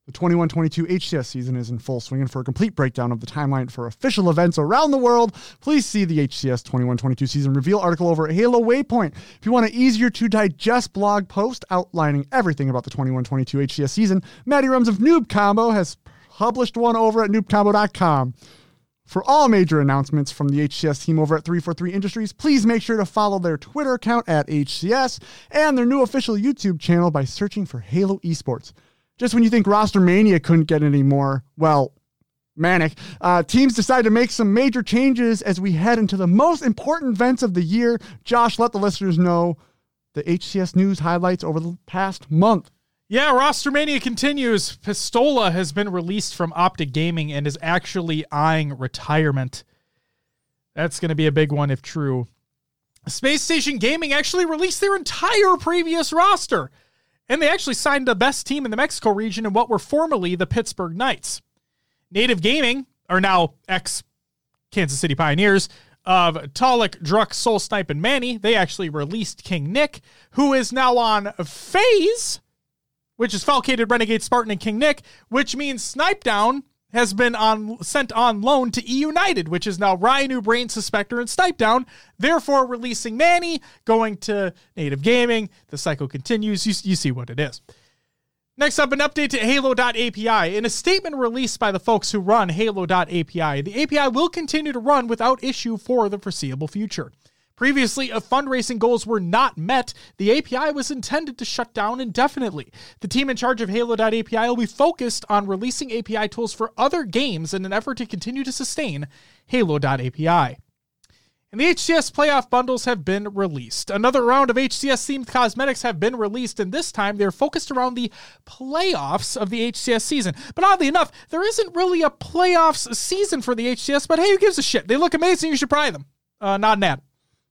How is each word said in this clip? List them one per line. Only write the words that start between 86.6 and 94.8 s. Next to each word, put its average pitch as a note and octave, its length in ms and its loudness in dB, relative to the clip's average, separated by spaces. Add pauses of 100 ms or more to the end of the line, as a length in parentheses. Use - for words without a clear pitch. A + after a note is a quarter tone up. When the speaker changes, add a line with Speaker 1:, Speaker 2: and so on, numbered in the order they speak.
Speaker 2:
You, G3+ 160 0
you F#3+ 120 0
see C#3+ 160 -2
what B2 200 -8
it A#2+ 80 -8
is. C#3+ 200 -6 (960)
Next D4 220 0
up, C#4+ 140 2
an C#4 80 -2
update D4 300 0
to C4 100 -2
Halo C4 340 2
dot A#3+ 240 0
A A#3+ 140 -2
P A3 160 -6
I. G#3+ 180 2
In G3+ 180 -2
a A#3 60 0
statement F4+ 460 -2
released B3 440 -4
by - 120 0
the F#3+ 80 -2
folks - 320 0
who G#3+ 80 -2
run G3 300 2
Halo F#3+ 360 -2
dot F3 260 0
A F3 120 -2
P E3 180 -6
I, C#3+ 200 -2
the G3+ 200 -6
A D4+ 60 -2
P D4 100 0
I C#4 120 2
will C#4+ 200 0
continue D4+ 440 -6
to B3 60 -6
run B3+ 280 2